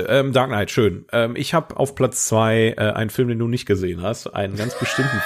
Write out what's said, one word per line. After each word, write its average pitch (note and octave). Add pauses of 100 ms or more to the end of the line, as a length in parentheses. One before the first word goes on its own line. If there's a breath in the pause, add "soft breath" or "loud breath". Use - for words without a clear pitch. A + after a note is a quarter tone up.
Ähm, C3+
Dark C3
Knight, G#2
schön. G2
Ähm, A#2
ich C#3+
hab -
auf C3+
Platz -
zwei, A2+
äh, G#2+
einen A2
Film, B2
den A2+
du A#2
nicht A#2+
gesehen F2+
hast, G#2+
einen G2
ganz A#2
bestimmten B2